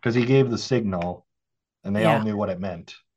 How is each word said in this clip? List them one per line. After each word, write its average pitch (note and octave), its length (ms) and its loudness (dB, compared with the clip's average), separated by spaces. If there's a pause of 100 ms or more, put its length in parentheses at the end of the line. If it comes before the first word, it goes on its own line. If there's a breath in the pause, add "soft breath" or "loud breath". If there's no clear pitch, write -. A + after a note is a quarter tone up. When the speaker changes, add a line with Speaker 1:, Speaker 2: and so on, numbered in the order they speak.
Speaker 1:
'Cause A#2+ 100 0
he A#2+ 120 4
gave C3 240 4
the A2+ 80 -2
signal, F#2 680 -4 (600)
and G2 100 -4
they G#2+ 80 0
all A2+ 140 4
Speaker 2:
Yeah. A2 60 -2
Speaker 1:
knew G#2+ 140 -4
what G2+ 120 -2
it F2+ 100 -4
meant. F2+ 360 -10 (220)